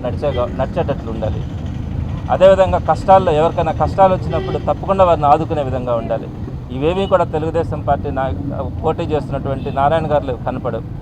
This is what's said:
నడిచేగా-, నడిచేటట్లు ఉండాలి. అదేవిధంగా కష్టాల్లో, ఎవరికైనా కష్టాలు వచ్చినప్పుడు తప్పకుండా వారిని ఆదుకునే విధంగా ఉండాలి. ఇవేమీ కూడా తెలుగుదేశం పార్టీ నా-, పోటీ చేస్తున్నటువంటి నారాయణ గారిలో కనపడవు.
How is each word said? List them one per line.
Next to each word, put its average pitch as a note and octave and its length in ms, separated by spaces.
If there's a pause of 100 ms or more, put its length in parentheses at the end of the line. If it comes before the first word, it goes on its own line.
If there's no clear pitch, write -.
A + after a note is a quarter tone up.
నడిచేగా-, B2 440 (100)
నడిచేటట్లు C#3 540
ఉండాలి. A2 280 (920)
అదేవిధంగా F#3 460 (100)
కష్టాల్లో, F#3 500
ఎవరికైనా D#3+ 340 (100)
కష్టాలు F#3 340
వచ్చినప్పుడు - 400 (100)
తప్పకుండా F#3 420
వారిని D3+ 220
ఆదుకునే D3+ 380
విధంగా B2 320
ఉండాలి. A2+ 260 (500)
ఇవేమీ F3+ 360
కూడా F3 120 (100)
తెలుగుదేశం D#3+ 520
పార్టీ C#3+ 320
నా-, C3 160 (480)
పోటీ D#3+ 300
చేస్తున్నటువంటి C#3 680
నారాయణ D#3 340
గారిలో C#3 220 (120)
కనపడవు. B2 380 (160)